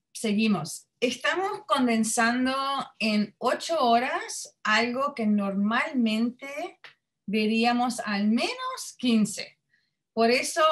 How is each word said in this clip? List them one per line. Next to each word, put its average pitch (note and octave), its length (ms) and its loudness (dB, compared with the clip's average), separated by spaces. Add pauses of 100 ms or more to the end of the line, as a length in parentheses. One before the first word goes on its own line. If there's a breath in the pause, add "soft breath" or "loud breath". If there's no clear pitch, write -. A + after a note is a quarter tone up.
(100)
seguimos. G#3 760 -2 (120)
Estamos F4 640 -2
condensando A#3+ 880 2 (440)
en G#3 380 0
ocho D#4 420 -2
horas C4+ 840 0
algo A#3+ 500 0
que A3+ 120 -2
normalmente A#3 1500 0 (460)
veríamos A3+ 720 0
al G#3 280 -2
menos B4 680 -2
quince. - 640 0 (560)
Por A3+ 160 4
eso, C#4 420 0